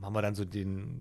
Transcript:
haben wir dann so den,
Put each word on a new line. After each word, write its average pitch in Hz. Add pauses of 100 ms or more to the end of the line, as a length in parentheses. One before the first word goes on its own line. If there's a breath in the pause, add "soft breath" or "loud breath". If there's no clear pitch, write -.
haben 101
wir 107
dann 104
so 101
den, 95